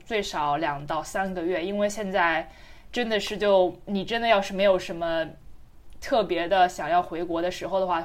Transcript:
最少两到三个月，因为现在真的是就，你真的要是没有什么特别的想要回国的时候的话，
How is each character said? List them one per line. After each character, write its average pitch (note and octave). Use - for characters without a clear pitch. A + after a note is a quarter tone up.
最 A3
少 D3
两 D3
到 D#3+
三 F#3+
个 F3
月， E3+
因 G3+
为 G#3
现 G3+
在 E3+
真 A#3+
的 A3
是 G3+
就， F#3+
你 G3
真 A#3
的 A#3
要 G#3
是 G3
没 F#3+
有 F#3+
什 F3+
么 E3
特 A#3
别 E3+
的 F3+
想 D#3+
要 F3
回 F3
国 E3
的 F3+
时 -
候 F#3+
的 F#3+
话， E3+